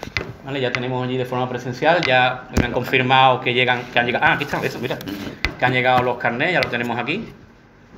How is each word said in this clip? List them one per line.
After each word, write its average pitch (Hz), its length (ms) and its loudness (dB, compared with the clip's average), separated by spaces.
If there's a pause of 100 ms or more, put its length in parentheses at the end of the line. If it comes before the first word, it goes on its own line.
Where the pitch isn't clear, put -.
(460)
¿Vale? 135 160 -6
Ya 120 100 0
tenemos 127 340 -4
allí 127 120 -2
de 127 80 -2
forma 127 240 -2
presencial, 131 520 0
ya 127 440 2 (120)
me 123 80 4
han 120 60 -4
confirmado 131 720 4
que 123 120 0
llegan, 123 280 2 (100)
que - 80 2
han 120 60 2
llegado, 123 200 0
ah, 160 80 4
aquí 143 120 -2
está, 156 160 -4
eso, 127 180 -4
mira, 123 180 -4 (640)
que 131 60 2
han 127 80 2
llegado 127 300 4
los 123 140 0
carnés, 127 360 0
ya 151 80 2
los - 100 -2
tenemos 120 260 -4
aquí, 147 300 -4 (720)